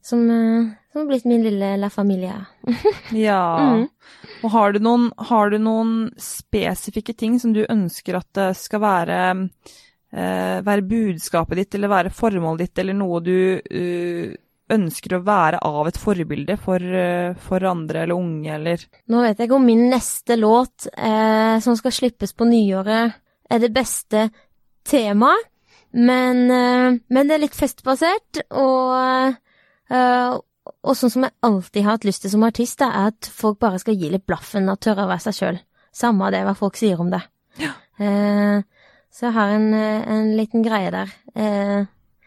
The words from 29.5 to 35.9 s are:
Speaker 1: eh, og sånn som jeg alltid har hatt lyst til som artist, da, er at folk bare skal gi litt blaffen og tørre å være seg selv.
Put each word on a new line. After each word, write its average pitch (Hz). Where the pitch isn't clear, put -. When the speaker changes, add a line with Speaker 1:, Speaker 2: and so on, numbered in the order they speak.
Speaker 1:
eh, 247
og 262
sånn 247
som 254
jeg -
alltid 202
har 208
hatt 220
lyst 196
til 196
som 214
artist, 233
da, 269
er 196
at -
folk 208
bare 190
skal 220
gi 170
litt 190
blaffen 190
og 196
tørre 208
å 185
være 180
seg 208
selv. 180